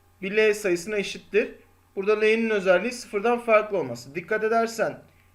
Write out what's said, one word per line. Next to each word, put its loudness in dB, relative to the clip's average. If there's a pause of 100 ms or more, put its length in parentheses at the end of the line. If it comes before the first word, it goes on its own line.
(220)
bir -2
L 4
sayısına -2
eşittir. -4 (440)
Burada 0
L'nin 2
özelliği 2
sıfırdan -2
farklı 2
olması. -8
Dikkat -4
edersen... -2 (340)